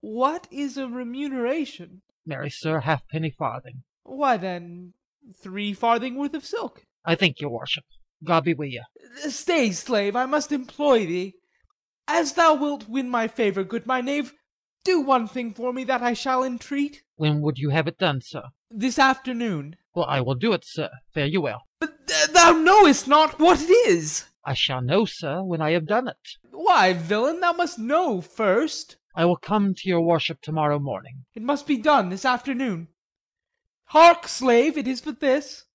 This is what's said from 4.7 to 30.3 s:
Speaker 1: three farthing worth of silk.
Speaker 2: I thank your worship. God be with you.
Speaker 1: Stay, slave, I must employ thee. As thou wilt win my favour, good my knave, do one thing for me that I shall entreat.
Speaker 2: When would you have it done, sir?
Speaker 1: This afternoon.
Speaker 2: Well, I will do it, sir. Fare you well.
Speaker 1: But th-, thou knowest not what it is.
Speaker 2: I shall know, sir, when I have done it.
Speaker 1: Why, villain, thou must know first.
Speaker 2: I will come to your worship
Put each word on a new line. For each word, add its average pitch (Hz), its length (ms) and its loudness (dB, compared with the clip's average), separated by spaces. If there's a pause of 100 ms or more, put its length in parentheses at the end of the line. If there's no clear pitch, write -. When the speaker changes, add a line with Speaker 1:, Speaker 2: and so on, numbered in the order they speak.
Speaker 1:
three 202 300 -8
farthing 233 420 0
worth 285 180 -6
of 302 120 -10
silk. - 380 -10 (220)
Speaker 2:
I 165 80 0
thank 165 260 0
your 143 120 -8
worship. 120 320 -4 (400)
God 165 220 0
be 165 100 0
with 139 160 -8
you. 117 120 -12 (460)
Speaker 1:
Stay, 269 420 0
slave, 202 440 -2
I 254 100 0
must 285 260 -2
employ 262 540 0
thee. 180 300 -6 (720)
As 311 260 -2
thou 330 220 4
wilt 277 340 -6
win 254 180 -4
my 233 200 -2
favour, 202 360 -2
good 220 220 -8
my 254 160 -2
knave, 285 320 -4 (500)
do 370 160 2
one 262 280 0
thing 233 260 -8
for 247 180 -6
me 262 120 -6
that 247 180 -2
I 240 120 0
shall 254 300 -2
entreat. 277 600 -6 (140)
Speaker 2:
When 151 240 0
would 147 180 -2
you 147 100 -4
have 147 180 0
it - 120 -10
done, 143 240 0
sir? 120 220 -14 (260)
Speaker 1:
This 226 260 -4
afternoon. 233 800 0 (180)
Speaker 2:
Well, 170 140 -2
I 139 140 0
will 127 140 -2
do 202 180 0
it, 170 120 -4
sir. - 240 -8 (240)
Fare 143 140 -2
you 170 140 0
well. 113 260 -6 (120)
Speaker 1:
But - 280 -12
th-, 311 220 2
thou 339 240 8
knowest 330 540 6
not 302 320 4
what 311 220 6
it 330 80 -6
is. 190 560 4 (240)
Speaker 2:
I 135 40 -2
shall 127 280 -2
know, 160 240 2
sir, 165 380 -6
when 175 180 -4
I 156 120 0
have 165 120 0
done 226 220 -2
it. - 300 -16 (120)
Speaker 1:
Why, 294 440 4
villain, 214 460 -2
thou 349 140 0
must 349 240 -4
know 247 420 0
first. 214 760 -2 (180)
Speaker 2:
I 165 120 0
will 175 120 4
come 202 380 0
to - 120 -10
your 175 140 2
worship 165 400 0